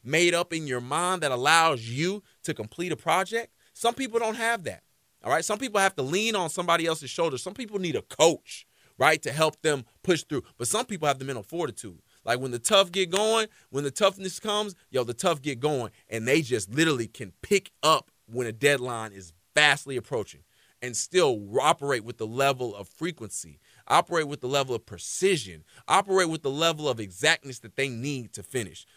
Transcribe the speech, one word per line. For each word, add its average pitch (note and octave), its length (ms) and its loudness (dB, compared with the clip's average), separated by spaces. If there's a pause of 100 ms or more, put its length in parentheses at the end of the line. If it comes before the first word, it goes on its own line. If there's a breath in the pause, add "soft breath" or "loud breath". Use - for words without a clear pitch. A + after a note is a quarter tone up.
made E3+ 320 2
up F3 180 -2
in D#3+ 140 -6
your B2+ 140 -2
mind E3+ 420 -2
that C#3+ 80 0
allows D3 520 4
you D#3+ 380 -4 (220 soft breath)
to D#3 100 -4
complete - 380 -8
a - 40 -4
project? F#3+ 600 -2 (180 soft breath)
Some A#3 220 0
people A#3 240 -2
don't A3 160 0
have A3+ 300 -2
that, F#2+ 180 -10 (400)
all A#2 80 -4
right? D#3+ 120 2
Some G#3+ 140 -2
people G#3+ 220 -2
have G3 160 2
to C3+ 80 -4
lean G#3 320 0
on F3 140 0
somebody E3+ 360 0
else's D#3 240 -4
shoulder. D#3 300 -2
Some F#3+ 160 -10
people G#3+ 240 -8
need E3+ 160 -2
a G2+ 80 -4
coach, - 640 2 (320 soft breath)
right, D3+ 240 6
to B2+ 80 -4
help D3+ 320 2
them C#3+ 220 0 (180 soft breath)
push E3+ 220 0
through. C#3+ 180 -4 (160 soft breath)
But B2 80 -4
some A3+ 180 0
people D#3 220 -4
have C3+ 100 2
the C3 80 -12
mental B2+ 180 -8
fortitude. A#2 560 -8 (240 soft breath)
Like, B2 160 0
when C3 120 -6
the A#2+ 80 -4
tough G3 320 4
get F#3 180 -2
going, G#3+ 380 2 (240 soft breath)
when C#3 120 -4
the C#3+ 60 -4
toughness F#3+ 500 -2
comes, G#3 360 -4 (160 soft breath)
yo, B2+ 120 0
the A#2 120 -6
tough E3 260 0
get C3 180 -6
going. C3 300 -2 (180 soft breath)
And A2+ 200 -6
they D3+ 160 4
just A2 280 -4
literally C#3 360 2
can G2 340 -16
pick - 300 0 (100)
up D3+ 300 4 (160)
when A#2+ 180 -4
a A2 60 -4
deadline B2 600 0
is F#2 220 -18 (220)
vastly C#3+ 420 4
approaching G#2+ 440 -6 (420 soft breath)
and B2 120 -8
still C#3+ 460 2 (180)
operate C#3 440 2
with A#2 160 -12
the A2 80 -4
level B2+ 480 0
of G2+ 120 -14
frequency, A2+ 720 -12 (280 soft breath)
operate E3 400 2
with C#3+ 140 -10
the B2+ 60 -6
level C3 280 0
of A2 100 -8
precision, G2+ 800 -2 (240 soft breath)
operate F#3+ 420 4
with D#3+ 140 -6
the C3+ 80 0
level D3+ 360 0
of A#2+ 120 0
exactness B2+ 580 -2
that - 180 -20
they C3+ 140 -2
need B2 420 -8
to G2+ 120 -14
finish. G#2+ 420 -8 (120)